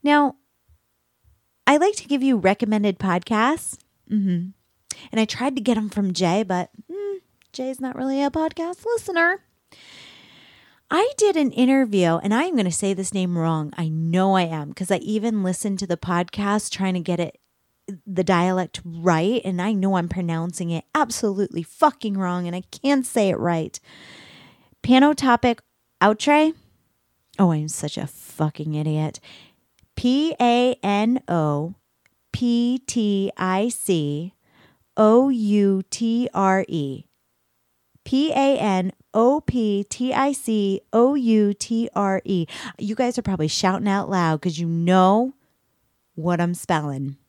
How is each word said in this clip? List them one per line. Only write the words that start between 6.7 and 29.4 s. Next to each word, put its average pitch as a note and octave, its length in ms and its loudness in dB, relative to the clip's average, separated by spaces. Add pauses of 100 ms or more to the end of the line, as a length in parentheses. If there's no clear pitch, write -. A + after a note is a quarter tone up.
mm, G4+ 280 -8 (320)
Jay's C4 300 -8
not B3+ 140 -8
really C4+ 260 -2
a C#4+ 80 0
podcast E4 560 -6
listener. F#4+ 580 -2 (1500)
I G#4 260 0
did G#4 180 2
an D4 160 2
interview, G#3+ 680 2
and G3+ 160 -2
I B3+ 100 0
am F4+ 120 -2
gonna F#3+ 160 0
say G3 220 -2
this F#3 200 -6
name F3+ 240 -2
wrong. D#3+ 380 -2
I E3 120 -4
know E3 480 0
I F#3 80 2
am, D#3 300 -6
'cause F#3+ 180 -6
I F#3 60 2
even G#3+ 440 -2
listened F#3 380 -4
to G3 80 -8
the E3+ 100 -2
podcast G3+ 760 -2
trying F#3 220 -2
to F3+ 60 -2
get F3 200 -2
it, - 200 -6 (680)
the F#3 180 -4
dialect F3+ 600 0
right, E3+ 600 0
and F3+ 180 -4
I G#3+ 120 -2
know F#3+ 220 0
I'm F3 140 -2
pronouncing E3+ 600 -4
it E3 240 -4
absolutely G#3 680 -2
fucking G3+ 520 -2
wrong, F3+ 300 -4
and F3 100 -6
I F#3 60 -8
can't C4+ 440 -2
say G3+ 240 0
it E3 100 -2
right. E3 400 -4 (1040)
Panotopic B3+ 760 4 (420)
Outre? D4 520 4 (840)
Oh, F3+ 120 4
I'm D3+ 160 -2
such - 300 -8
a C#3+ 100 -6
fucking - 680 -6
idiot. D3+ 440 -4 (760)